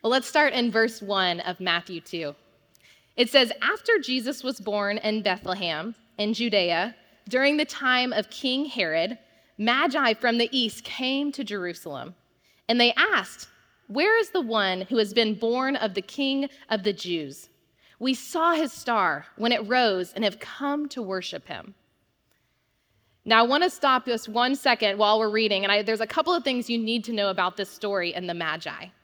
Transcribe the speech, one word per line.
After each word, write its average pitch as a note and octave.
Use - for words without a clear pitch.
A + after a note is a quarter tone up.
Well, A3+
let's B3+
start D4
in A#3+
verse A3
one F#3+
of F3+
Matthew E3+
two. D#3
It A#3
says, B3+
"After G#4+
Jesus B3+
was B3
born G3+
in G#3+
Bethlehem F#3
in G#3
Judea, G3+
during C4+
the D4+
time B3+
of G#3+
King C4+
Herod, A3
Magi B3+
from A#3
the A#3+
east A3+
came C4+
to C#4
Jerusalem, F3
and A#3+
they A#3+
asked, D#4
'Where E4+
is A4+
the F#4+
one G#3
who F#3+
has G#3
been A3
born B3+
of A3
the G3
King C#4
of G#3
the G3+
Jews? D#3
We C4
saw E4
his D#4
star F3+
when A#3
it A3+
rose G#3
and A3
have G3+
come C#4+
to C4
worship F#3
him.'" E3+
Now, A3
I A#3
wanna D#4
stop C4
just A#3
one A#3+
second A3+
while G#3+
we're A3
reading, G#3
and G3
I, G#3
there's G#3+
a A3
couple D#4+
of E4+
things B3
you A#3
need A3+
to A#3+
know G3+
about F#3
this G3
story F#3+
and F3+
the E3+
Magi. D#3+